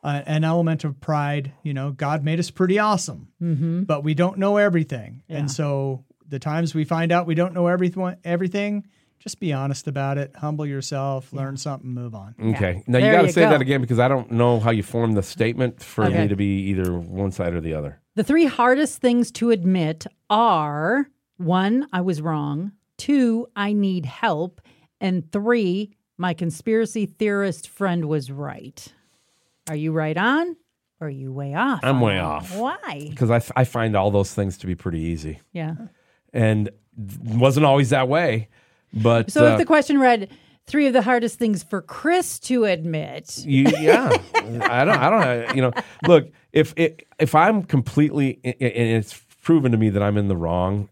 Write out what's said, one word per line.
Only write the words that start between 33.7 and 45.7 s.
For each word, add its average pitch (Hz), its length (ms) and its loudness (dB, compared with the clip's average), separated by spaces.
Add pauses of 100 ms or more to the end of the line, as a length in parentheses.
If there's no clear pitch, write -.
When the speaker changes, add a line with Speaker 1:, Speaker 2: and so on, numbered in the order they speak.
Speaker 3:
all 98 160 2
those 98 200 0
things 98 260 -4
to - 100 -12
be 87 80 -4
pretty 82 240 -6
easy. 78 400 -6 (120)
Speaker 2:
Yeah. 165 220 -8 (580)
Speaker 3:
And 110 380 0 (260)
th-, 101 240 -14 (160)
wasn't 135 300 4
always 135 240 4
that 131 180 2
way. 131 400 0 (440)
But, 117 380 2
Speaker 2:
So 302 160 6
Speaker 3:
uh, 302 60 8
Speaker 2:
if - 60 2
the 339 80 2
question 302 320 4
read, 240 320 4 (360)
"Three 285 200 2
of 262 80 2
the 247 80 6
hardest 233 360 0
things 214 240 0
for 196 200 -6
Chris - 580 -2
to 247 240 0
admit." 160 800 -4
Speaker 3:
You, 139 200 4 (140)
yeah. 156 320 4 (160)
Speaker 2:
<laughs> - 80 -20
Speaker 3:
I - 500 0
don't, 170 140 2
I 135 120 4
don't, 123 460 0
you 135 60 2
know, 123 100 2 (340)